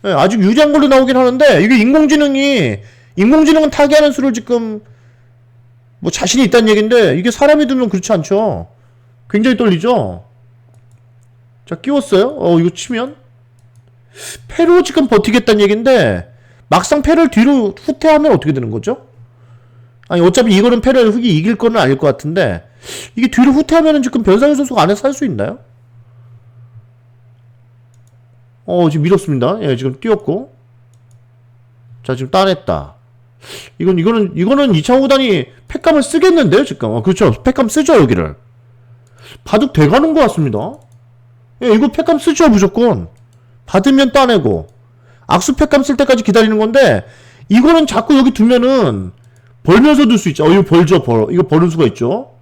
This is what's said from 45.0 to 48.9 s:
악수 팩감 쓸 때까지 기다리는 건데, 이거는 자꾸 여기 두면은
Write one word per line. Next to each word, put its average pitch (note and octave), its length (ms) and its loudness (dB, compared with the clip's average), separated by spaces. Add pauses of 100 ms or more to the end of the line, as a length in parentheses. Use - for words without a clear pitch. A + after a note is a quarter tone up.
악수 F3+ 280 -2
팩감 D4 300 0
쓸 C4+ 120 -4
때까지 C4 280 0
기다리는 G#3+ 340 0
건데, A3 460 0 (440)
이거는 D4+ 380 4
자꾸 C4 320 0
여기 C4 140 2
두면은 A3+ 800 0 (500)